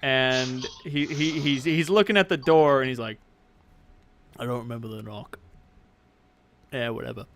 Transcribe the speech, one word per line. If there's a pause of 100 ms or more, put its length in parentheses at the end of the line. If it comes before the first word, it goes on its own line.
and (180)
he,
he,
he's,
he's
looking
at
the
door,
and
he's
like, (1200)
I
don't
remember
the
knock. (1300)
Yeah,
whatever.